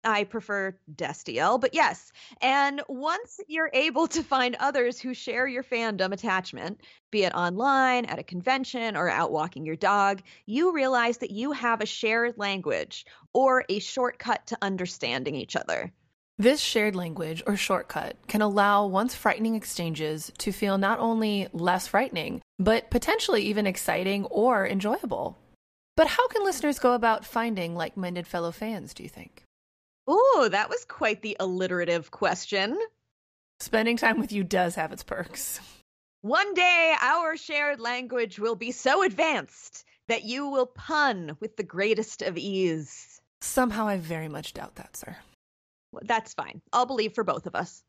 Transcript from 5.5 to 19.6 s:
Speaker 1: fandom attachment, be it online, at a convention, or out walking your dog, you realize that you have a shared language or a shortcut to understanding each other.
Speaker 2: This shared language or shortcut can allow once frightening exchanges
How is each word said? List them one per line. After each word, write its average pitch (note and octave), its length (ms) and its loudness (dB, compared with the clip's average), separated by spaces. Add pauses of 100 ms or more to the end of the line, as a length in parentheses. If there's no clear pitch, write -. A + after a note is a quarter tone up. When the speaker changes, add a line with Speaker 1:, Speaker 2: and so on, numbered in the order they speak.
Speaker 1:
fandom G#3+ 480 -2
attachment, F#3 720 -4 (300)
be G3+ 120 4
it F3+ 100 2
online, B3 720 2
at - 140 -6
a - 40 -10
convention, A#3 720 -2
or E3 140 2
out C3+ 220 2
walking D#3 340 -4
your D#3 100 -4
dog, G3 460 2 (240)
you D#4+ 280 2
realize B3 440 2
that - 140 -8
you A#3+ 220 -4
have A#3 280 0
a G#3 60 -2
shared A#3 500 0
language F3 680 -4 (300)
or B3+ 340 4
a G3+ 120 0
shortcut - 680 -4
to A3+ 160 -6
understanding D3+ 720 -4
each C3 220 -8
other. - 360 -4 (460)
Speaker 2:
This C4 220 4
shared G#3 360 0
language E3 520 -6
or G#3 100 2
shortcut - 580 -2 (120)
can G#3+ 160 2
allow G3+ 420 4
once G3+ 300 0
frightening A3+ 400 0
exchanges D#3+ 840 -4